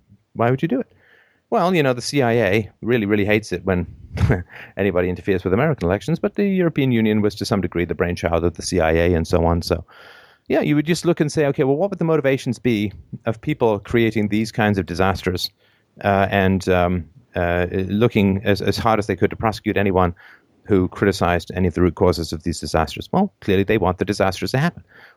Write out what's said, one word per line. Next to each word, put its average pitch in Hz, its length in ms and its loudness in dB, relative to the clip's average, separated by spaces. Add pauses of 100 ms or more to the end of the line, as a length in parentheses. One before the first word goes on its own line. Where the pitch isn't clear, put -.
(340)
Why 113 160 0
would 135 120 0
you 165 80 -2
do 247 100 -2
it? - 80 -8 (600)
Well, 190 260 0
you 160 80 4
know, 135 100 2
the 123 80 2
C 143 200 -2
I 117 120 4
A 107 360 2 (120)
really, 110 240 0
really 101 200 2
hates 107 280 0
it 87 120 -8
when 90 220 0 (300)
<laughs> 92 260 2 (340)
anybody 90 320 0
interferes 90 360 -2
with 92 80 0
American 131 340 0
elections, 101 320 -2
but - 160 -4
the 202 100 0
European 170 460 0
Union 110 300 2
was 104 140 0
to 101 100 -6
some 104 160 0
degree 87 240 -2
the 82 100 -4
brainchild 85 480 0
of 85 120 0
the - 60 -16
C 90 200 -2
I 80 100 2
A 85 220 4
and 82 120 0
so 85 200 0
on. 85 160 2
So, 82 240 -4 (640)
yeah, 302 100 0
you 151 160 0
would 151 100 0
just 160 200 -2
look 170 160 0
and 151 100 0
say, 156 140 0
okay, 139 180 0
well, 135 140 2
what 190 120 -2
would 190 100 -12
the 175 60 0
motivations 135 540 0
be 104 320 0 (340)
of 113 140 -2
people 117 400 0
creating 110 480 0
these 107 240 -2
kinds 104 260 2
of 92 80 -2
disasters, 92 640 -2 (540)
uh, 98 260 2
and, 95 380 0
um, 90 400 0 (280)
uh, 87 360 0
looking 98 720 0
as, 104 180 0
as 101 140 -2
hard 110 240 0
as 101 80 -4
they 98 80 -2
could 101 140 0
to - 80 -10
prosecute 104 400 -2
anyone 92 360 2 (520)
who 92 240 2
criticized 87 640 0
any 92 120 0
of 82 80 -2
the 87 60 0
root 87 140 2
causes 85 380 0
of 78 100 -10
these 82 160 -6
disasters? - 540 -4
Well, 190 260 0
clearly 98 240 0
they 110 140 0
want 90 220 0
the 98 60 -2
disasters 95 460 -2
to 131 60 -2
happen. 160 260 -2 (340)